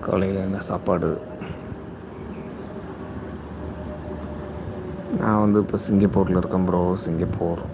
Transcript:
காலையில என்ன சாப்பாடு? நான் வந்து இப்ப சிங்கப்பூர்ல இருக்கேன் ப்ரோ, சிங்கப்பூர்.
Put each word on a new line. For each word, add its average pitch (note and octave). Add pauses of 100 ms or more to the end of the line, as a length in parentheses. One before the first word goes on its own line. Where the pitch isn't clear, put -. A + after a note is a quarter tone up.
காலையில G2
என்ன F#2+
சாப்பாடு? F2+ (4000)
நான் G#2+
வந்து G#2
இப்ப G2+
சிங்கப்பூர்ல G2
இருக்கேன் F2+
ப்ரோ, F2+ (240)
சிங்கப்பூர். E2+ (120)